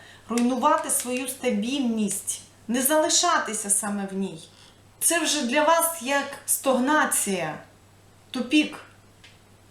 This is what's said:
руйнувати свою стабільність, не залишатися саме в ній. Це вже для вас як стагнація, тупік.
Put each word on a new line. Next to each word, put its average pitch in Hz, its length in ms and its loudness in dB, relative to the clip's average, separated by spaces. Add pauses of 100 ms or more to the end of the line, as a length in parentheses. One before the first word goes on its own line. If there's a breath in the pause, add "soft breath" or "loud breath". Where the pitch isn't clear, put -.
(280 loud breath)
руйнувати 262 640 2
свою 254 380 -4
стабільність, 226 1120 -2 (280)
не 247 140 0
залишатися 311 880 2
саме 202 420 -2
в - 20 -6
ній. 185 340 -6 (520 loud breath)
Це 330 200 2
вже 294 220 0
для 269 220 2
вас 330 380 2
як 269 220 0 (220)
стагнація, 247 1120 0 (720)
тупік. 277 480 0 (920)